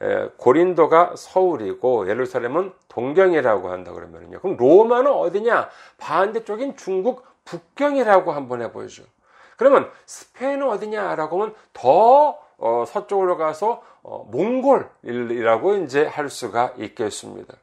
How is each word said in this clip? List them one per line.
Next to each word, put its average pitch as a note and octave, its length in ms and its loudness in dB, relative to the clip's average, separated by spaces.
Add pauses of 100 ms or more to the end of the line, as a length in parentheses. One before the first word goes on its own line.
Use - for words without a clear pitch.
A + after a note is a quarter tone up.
예, G#2 340 -4
고린도가 D#3+ 800 4
서울이고 A#2+ 920 -2
예루살렘은 B2+ 640 -4 (160)
동경이라고 B2+ 840 0
한다 F2+ 220 -10
그러면은요, E2+ 480 -18
그럼 F3+ 160 -6
로마는 A3+ 540 4
어디냐? F3+ 600 -2 (280)
반대쪽인 G#3+ 760 -4
중국 F#3+ 500 -6 (180)
북경이라고 G#3+ 880 0
한번 B2 300 -8
해보죠. G#2 420 -12 (520)
그러면 A3+ 340 4 (160)
스페인은 C#4 640 -8
어디냐라고 F#3 720 -6
하면 G#3+ 140 -6 (180)
더, A#3 680 6 (200)
어, A#2 280 0
서쪽으로 F#3 520 -2
가서, D#3+ 440 -4 (200)
어, - 280 -16
몽골이라고 C3+ 1500 0
이제 D3 280 0
할 D3 240 -6
수가 A#2+ 480 -4
있겠습니다. G#2 880 -10